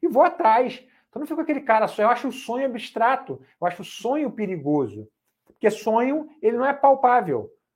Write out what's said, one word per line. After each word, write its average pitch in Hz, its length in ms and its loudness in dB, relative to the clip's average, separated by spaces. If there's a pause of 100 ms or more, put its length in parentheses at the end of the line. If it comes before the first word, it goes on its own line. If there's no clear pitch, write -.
e 330 40 2
vou 269 160 4
atrás. 254 640 2 (220)
Então 233 120 -12
não 294 60 -10
fico 320 140 -6
aquele 311 220 -4
cara 220 260 2
só. - 140 -4
Eu 220 80 4
acho 240 180 -2
o 226 40 -6
sonho 240 340 -6
abstrato, 233 760 -4 (180)
eu 170 80 -4
acho 175 140 -6
o 196 40 -14
sonho 262 460 -4
perigoso. 143 800 -4 (360)
Porque - 260 -2
sonho, 247 580 0 (120)
ele 233 160 2
não 247 80 0
é 277 80 2
palpável. 247 800 2 (240)